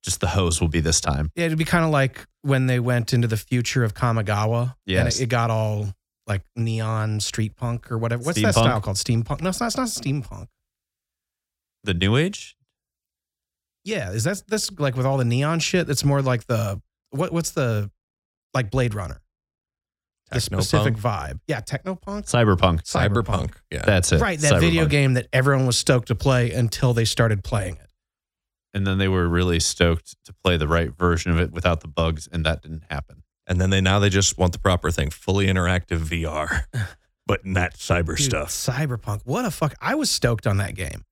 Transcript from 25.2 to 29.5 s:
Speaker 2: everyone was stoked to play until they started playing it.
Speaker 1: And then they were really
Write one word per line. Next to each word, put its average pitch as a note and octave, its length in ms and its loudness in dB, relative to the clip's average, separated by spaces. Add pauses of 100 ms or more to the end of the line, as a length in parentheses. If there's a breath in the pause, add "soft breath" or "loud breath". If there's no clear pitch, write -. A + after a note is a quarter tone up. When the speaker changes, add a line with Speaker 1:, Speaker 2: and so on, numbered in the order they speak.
Speaker 2:
everyone C3 340 4
was A#2+ 120 2
stoked B2+ 300 2
to A2+ 80 0
play B2 360 2
until A#2+ 420 0
they A2+ 100 2
started A2 400 0
playing G2 320 -4
it. - 60 -20 (920)
Speaker 1:
And G2 120 -2
then F#2+ 120 0
they G2 100 2
were F#2 200 2
really E2+ 320 2